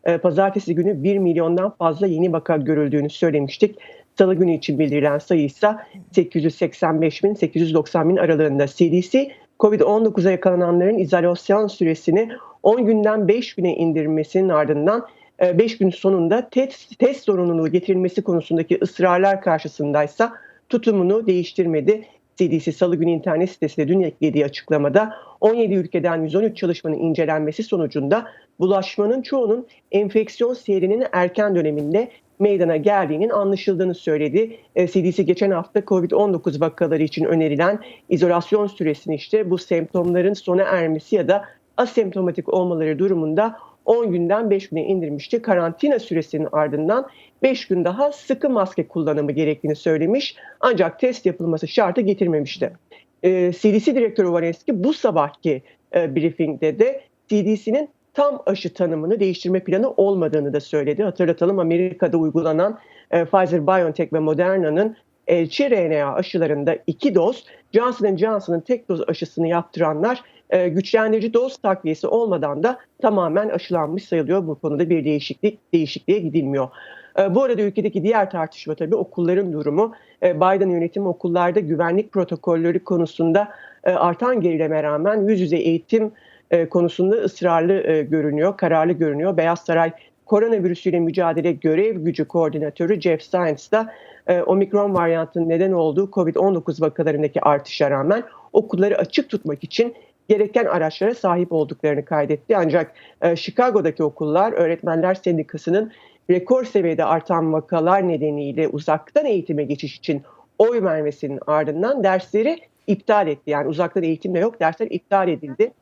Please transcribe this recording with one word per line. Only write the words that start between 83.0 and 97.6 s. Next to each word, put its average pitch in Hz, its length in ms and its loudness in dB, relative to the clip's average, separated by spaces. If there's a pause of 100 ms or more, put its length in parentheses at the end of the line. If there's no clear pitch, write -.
e, - 60 4
artan 208 500 0
gerileme 160 420 0
rağmen 190 460 0
yüz 208 120 2
yüze 170 160 0
eğitim, 214 560 0 (380)
e, 170 180 2
konusunda 180 480 0
ısrarlı, 175 560 0
e, 160 300 0
görünüyor, 151 540 0
kararlı 165 360 2
görünüyor. 165 440 -2
Beyaz 165 220 0
Saray 165 340 0 (340)
Koronavirüsüyle 190 760 0
Mücadele 165 520 0
Görev 180 440 0
Gücü 160 280 -2
Koordinatörü 160 760 -2
Jeff 160 220 0
Zients 165 480 -2
da, 220 220 0 (340)
e, 175 140 2
omikron 196 540 0
varyantının 165 540 0
neden 175 240 2
olduğu 175 380 0
covid 165 240 0
on 190 200 2
dokuz 160 280 -4
vakalarındaki 151 580 -2
artışa 143 500 0